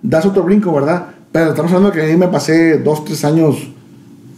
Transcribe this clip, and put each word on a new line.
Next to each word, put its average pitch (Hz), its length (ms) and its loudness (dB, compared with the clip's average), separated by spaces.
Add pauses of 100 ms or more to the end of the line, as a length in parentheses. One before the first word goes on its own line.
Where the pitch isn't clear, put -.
das 160 240 0
otro 196 160 0
brinco, 190 300 2
¿verdad? 156 360 -2 (240)
Pero 160 180 0
estamos 156 220 -2
hablando 196 200 2
que 160 100 -2
ahí 156 140 2
me 180 120 2
pasé 160 500 2
dos, 151 260 -2
tres - 200 -8
años, 151 320 2 (800)